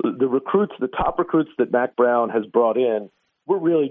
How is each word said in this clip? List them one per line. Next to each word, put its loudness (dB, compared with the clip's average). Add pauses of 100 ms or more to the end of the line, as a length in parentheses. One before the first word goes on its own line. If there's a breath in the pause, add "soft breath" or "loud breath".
the 0
recruits, 0
the -4
top -2
recruits -2
that 0
Mac 0
Brown 2
has -2
brought 2
in, 0 (360)
we're 0
really 0